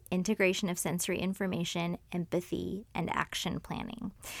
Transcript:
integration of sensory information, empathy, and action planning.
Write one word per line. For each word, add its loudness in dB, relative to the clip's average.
integration 4
of 0
sensory 0
information, 0
empathy, -2
and 0
action -2
planning. -6